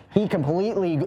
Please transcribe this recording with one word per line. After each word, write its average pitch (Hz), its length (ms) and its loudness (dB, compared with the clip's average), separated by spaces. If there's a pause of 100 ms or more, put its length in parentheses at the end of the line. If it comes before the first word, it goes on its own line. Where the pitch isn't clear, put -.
(120)
He 175 160 2
completely 180 680 0 (120)